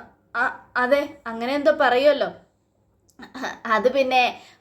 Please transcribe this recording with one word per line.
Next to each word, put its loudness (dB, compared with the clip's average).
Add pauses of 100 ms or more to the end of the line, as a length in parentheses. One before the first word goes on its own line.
(360)
ആ, 0 (320)
അതെ, 2 (240)
അങ്ങനെ -6
എന്തോ 2
പറയുമല്ലോ." 2 (1400)
"അത് 2
പിന്നെ 2 (380)